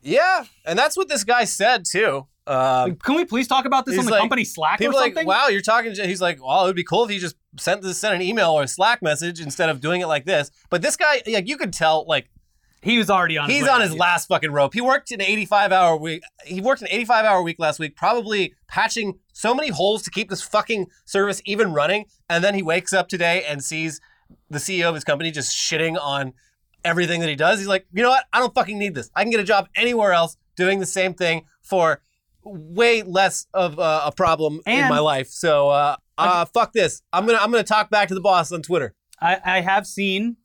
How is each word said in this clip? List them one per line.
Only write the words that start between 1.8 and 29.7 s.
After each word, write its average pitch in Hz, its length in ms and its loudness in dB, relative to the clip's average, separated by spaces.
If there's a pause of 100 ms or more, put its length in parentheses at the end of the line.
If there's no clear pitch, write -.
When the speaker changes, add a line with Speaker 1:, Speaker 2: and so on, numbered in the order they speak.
Speaker 1:
too. 160 420 -2 (200)
Um, 131 480 2
Speaker 2:
Can 269 200 0
we 339 80 0
please 240 240 -4
talk 262 180 0
about 269 200 0
this 269 80 -4
on 185 60 0
Speaker 1:
he's 254 80 0
Speaker 2:
the 220 60 0
Speaker 1:
like, 208 80 4
Speaker 2:
company 233 220 0
Slack 165 380 -2
or 220 40 0
Speaker 1:
people 269 120 2
are 262 40 4
like, 240 120 0
Speaker 2:
something? 320 140 -2
Speaker 1:
"Wow, 202 220 2
you're 202 120 0
talking 226 320 0
to," 196 140 -6
he's 180 140 -4
like, 165 220 -2
"Well, 147 200 2
it 180 40 4
would 190 80 0
be 175 80 -4
cool 214 220 2
if 208 60 -8
you 196 80 -4
just 175 160 -8 (240)
sent 185 240 -2
this, 180 160 -6
sent 208 160 0
an 175 80 -2
email 190 260 2
or 151 140 4
a 131 40 -4
Slack 220 360 0
message 165 360 -2
instead 160 300 -2
of 143 100 -4
doing 170 220 -2
it 175 60 -4
like 147 180 0
this." 175 240 2 (220)
But 175 100 0
this 302 160 0
guy, 302 300 2
like, 208 200 -2
you 294 80 -6
could 285 160 -6
tell, 160 360 2
like, 147 240 -2 (500)
Speaker 2:
He 233 160 0
was 214 140 0
already 170 260 2
on 143 100 -2
his 262 120 0
Speaker 1:
he's 269 60 0
Speaker 2:
way 269 40 4
Speaker 1:
on 262 60 6
Speaker 2:
out, 240 80 4
Speaker 1:
his 170 100 0
Speaker 2:
yeah. 160 60 -8
Speaker 1:
last 175 280 2
fucking 156 240 0
rope. 180 220 2
He 233 80 -2
worked 262 300 0
an 214 100 -8
eighty-five 202 500 2
hour 180 240 4
week. 160 280 -8 (200)
He 180 180 -8
worked 262 200 0
an 196 80 -10
eighty-five 220 360 0
hour 196 180 4
week 170 160 -6
last 151 180 0
week, 156 180 -8
probably 208 600 -2 (120)
patching 208 520 -4 (140)
so 226 200 0
many 294 160 -2
holes 202 320 0
to - 80 -12
keep 208 220 -6
this 180 100 -8
fucking 208 460 -2 (180)
service 196 400 -2
even 202 280 -2
running. 190 320 0 (220)
And 170 160 0
then 202 120 2
he 196 80 -2
wakes 170 280 -2
up 180 160 0
today 175 400 -2
and 143 160 -8
sees 160 380 -8 (480)
the 147 100 -6
C 185 200 -4
E 170 40 2
O 170 60 2
of 165 60 -2
his 147 80 -10
company 156 260 -2
just 147 260 -6
shitting 160 460 -2
on 139 320 -4 (500)
everything 170 380 0
that 165 80 -2
he 147 60 -4
does. 175 240 2
He's 196 80 -6
like, 190 260 0
"You 196 80 -2
know 240 80 4
what? 254 240 2
I 214 60 2
don't 247 160 -2
fucking 208 240 -2
need 202 160 -4
this. 123 200 -10
I - 60 0
can 214 80 -2
get 226 100 0
a 208 40 -2
job 196 320 0